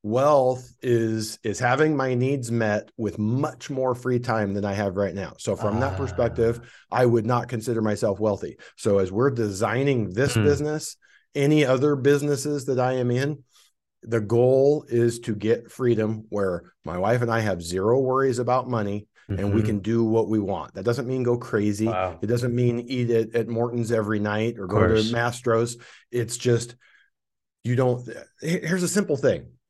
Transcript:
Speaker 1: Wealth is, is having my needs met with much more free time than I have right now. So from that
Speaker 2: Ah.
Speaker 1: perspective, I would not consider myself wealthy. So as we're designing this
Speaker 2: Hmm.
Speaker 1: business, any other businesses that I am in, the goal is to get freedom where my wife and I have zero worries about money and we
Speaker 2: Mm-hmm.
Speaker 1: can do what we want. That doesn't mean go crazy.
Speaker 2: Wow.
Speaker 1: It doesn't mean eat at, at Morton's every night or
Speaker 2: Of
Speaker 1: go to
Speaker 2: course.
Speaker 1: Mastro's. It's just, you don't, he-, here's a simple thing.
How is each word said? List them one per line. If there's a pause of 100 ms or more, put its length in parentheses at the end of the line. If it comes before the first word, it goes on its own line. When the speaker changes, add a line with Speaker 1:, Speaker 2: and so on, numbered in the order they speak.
Speaker 1:
Wealth (120)
is,
is
having
my
needs
met
with
much
more
free
time
than
I
have
right
now.
So
from
that
Speaker 2:
Ah.
Speaker 1:
perspective, (320)
I
would
not
consider
myself
wealthy. (180)
So
as
we're
designing
this
Speaker 2:
Hmm.
Speaker 1:
business, (380)
any
other
businesses
that
I
am
in, (600)
the
goal
is
to
get
freedom
where (120)
my
wife
and
I
have
zero
worries
about
money (220)
and
we
Speaker 2:
Mm-hmm.
Speaker 1:
can
do
what
we
want.
That
doesn't
mean
go
crazy.
Speaker 2:
Wow.
Speaker 1:
It
doesn't
mean
eat
at,
at
Morton's
every
night
or
Speaker 2:
Of
Speaker 1:
go
to
Speaker 2:
course.
Speaker 1:
Mastro's. (340)
It's
just, (840)
you
don't, (320)
he-,
here's
a
simple
thing. (220)